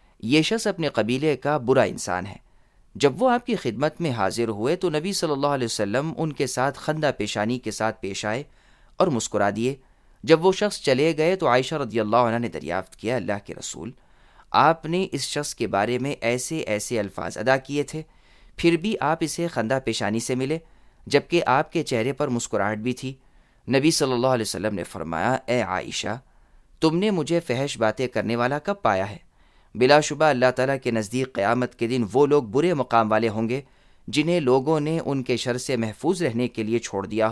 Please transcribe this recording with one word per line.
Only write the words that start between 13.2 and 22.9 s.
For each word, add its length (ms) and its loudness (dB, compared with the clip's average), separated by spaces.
کے 140 -14
رسول، 320 -12
آپ 340 4
نے 260 -2
اس 100 -4
شخص 340 -6
کے 120 -4
بارے 320 0
میں 220 -4
ایسے 380 -2
ایسے 400 -4
الفاظ 380 -6
ادا 200 2
کیے 260 -4
تھے، 180 -10
پھر 200 4
بھی 240 -4
آپ 180 0
اسے 280 -4
خندہ 380 -2
پیشانی 340 -2
سے 160 -2
ملے، 220 -2
جبکہ 380 2
آپ 260 2
کے 120 0
چہرے 300 0
پر 140 -2
مسکراہٹ 500 -2
بھی 160 -2